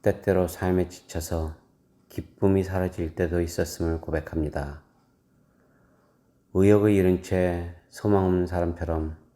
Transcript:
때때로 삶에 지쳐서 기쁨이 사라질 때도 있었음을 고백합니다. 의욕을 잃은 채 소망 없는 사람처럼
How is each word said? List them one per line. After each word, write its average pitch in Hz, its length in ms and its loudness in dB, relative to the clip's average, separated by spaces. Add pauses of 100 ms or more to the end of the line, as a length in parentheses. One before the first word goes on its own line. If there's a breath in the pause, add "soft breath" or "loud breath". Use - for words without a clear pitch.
때때로 92 440 2
삶에 90 420 0
지쳐서 80 680 -8 (520)
기쁨이 - 540 0
사라질 90 540 -4
때도 87 240 0
있었음을 82 600 -4
고백합니다. 73 840 -6 (1700 soft breath)
의욕을 104 380 6
잃은 92 320 4
채 87 500 -2 (160)
소망 98 360 2
없는 90 200 2
사람처럼 82 720 -4 (200)